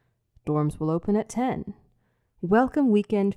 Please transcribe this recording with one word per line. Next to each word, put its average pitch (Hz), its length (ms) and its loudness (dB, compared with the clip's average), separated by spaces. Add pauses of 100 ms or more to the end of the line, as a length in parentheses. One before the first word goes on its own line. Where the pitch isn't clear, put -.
(460)
Dorms 151 340 -2
will 156 100 -2
open 170 260 0
at - 120 -2
ten. 233 460 -6 (640)
Welcome 247 500 2
weekend 202 460 2